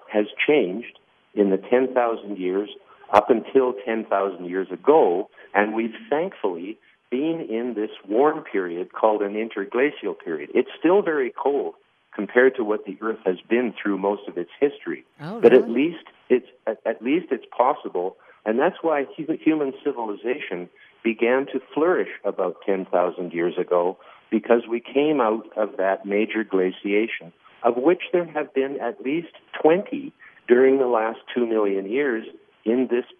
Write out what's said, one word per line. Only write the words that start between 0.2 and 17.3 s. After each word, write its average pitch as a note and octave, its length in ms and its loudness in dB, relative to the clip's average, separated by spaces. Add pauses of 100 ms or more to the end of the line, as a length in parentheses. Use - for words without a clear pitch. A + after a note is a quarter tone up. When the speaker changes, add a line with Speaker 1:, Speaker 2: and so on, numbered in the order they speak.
Speaker 1:
changed A#2 520 0 (360)
in G2+ 160 4
the F#2+ 80 2
ten B2+ 340 2
thousand A2+ 460 -2
years F#2 320 -2 (420)
up G#2 160 6
until B2 460 2 (100)
ten A2+ 220 -4
thousand G2 400 -2
years F2+ 260 -4
ago. G#2 560 4 (260)
And G#2+ 200 2
we've A2+ 200 -2 (140)
thankfully A2 680 -4 (320)
been D#3+ 380 -4
in A#2 280 -4
this G#2+ 140 -4 (180)
warm D3 340 2
period F2+ 520 -6
called G#2+ 260 2
an G2+ 160 -2
interglacial A2 800 -4
period. D2+ 400 -8
It's A#2+ 240 2
still F#3+ 240 4
very D3 280 -2
cold C3 440 -4 (400)
compared B2 420 4
to A#2+ 80 -2
what G#2+ 220 -2
the F#2 160 -10
Earth A2 240 -4
has F#2+ 100 0 (140)
been A#2 300 0
through G2+ 180 -2
most G2+ 280 -2
of F2+ 120 -10
its F2+ 200 -8
history. C#3+ 460 -4 (160)
Speaker 2:
Oh, F3+ 180 -12
Speaker 1:
But A#2 140 8
at B2 120 8
Speaker 2:
really? B2 260 0
Speaker 1:
least E3 140 -12 (260)
it's, B2 160 2 (200)
at, A2 200 -4
at A2 160 -4
least D3+ 280 0